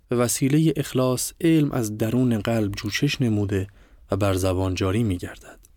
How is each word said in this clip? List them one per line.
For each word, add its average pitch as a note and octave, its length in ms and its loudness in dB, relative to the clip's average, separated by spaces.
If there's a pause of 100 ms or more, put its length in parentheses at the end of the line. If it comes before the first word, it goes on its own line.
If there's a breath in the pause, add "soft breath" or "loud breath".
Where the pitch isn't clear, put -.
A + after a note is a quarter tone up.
به B2 60 0
وسیلهٔ C#3 600 2
اخلاص B2+ 640 -2
علم D#3+ 300 4
از G#2+ 260 -4
درون A#2 420 2
قلب G#2+ 360 0
جوشش - 460 -2
نموده G2+ 460 0 (460 soft breath)
و G2 40 -2
بر G2 160 2
زبان F#2 400 0
جاری F#2+ 300 0
می‌گردد. - 560 -6 (180)